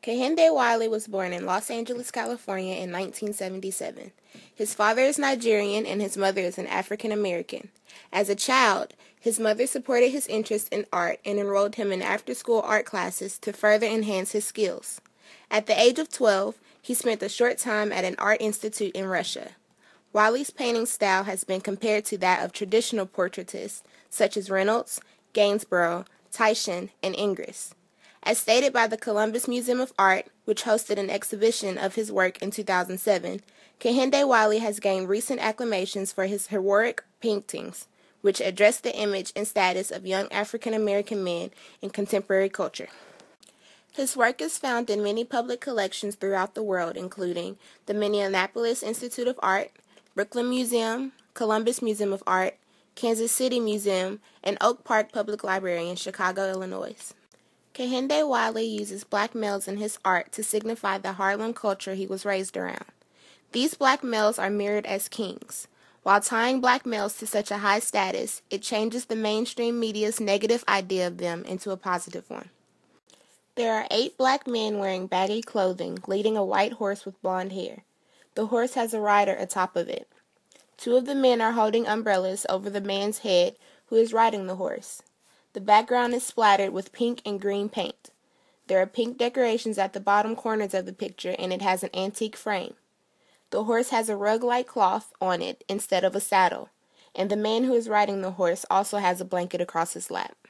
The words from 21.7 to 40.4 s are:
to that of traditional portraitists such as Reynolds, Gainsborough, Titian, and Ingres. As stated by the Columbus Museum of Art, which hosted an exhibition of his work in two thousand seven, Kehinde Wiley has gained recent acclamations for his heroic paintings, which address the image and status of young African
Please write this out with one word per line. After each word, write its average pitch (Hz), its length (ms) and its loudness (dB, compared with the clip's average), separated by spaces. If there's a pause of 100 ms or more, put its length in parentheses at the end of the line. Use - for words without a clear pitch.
to 208 140 -4
that 185 260 2
of - 80 -8
traditional 208 540 0
portraitists 185 720 -6 (280)
such 202 280 2
as 190 140 -4
Reynolds, 196 500 0 (320)
Gainsborough, 190 720 2 (260)
Titian, 202 600 0 (100)
and 190 160 -2
Ingres. - 560 -4 (500)
As 233 140 2
stated 262 360 4
by 233 140 4
the 220 100 -4
Columbus 220 500 0
Museum 247 320 0
of 262 200 -2
Art, 190 280 4 (180)
which 214 180 -2
hosted 214 340 2
an 196 120 -4
exhibition 202 680 0
of 190 180 -4
his 214 160 -4
work 185 300 0
in 190 80 -4
two 208 140 -6
thousand 185 360 0
seven, 185 420 0 (380)
Kehinde 269 480 4
Wiley 220 320 6
has 214 200 -4
gained 190 300 0
recent 240 320 0
acclamations 202 720 -2
for 190 140 -2
his 196 220 -4
heroic 202 560 2 (180)
paintings, - 640 -4 (340)
which 196 180 2
address 202 400 4
the - 160 -4
image 196 400 -2
and 208 120 -4
status 185 440 0
of 190 160 -10
young 190 240 -2
African 220 420 -4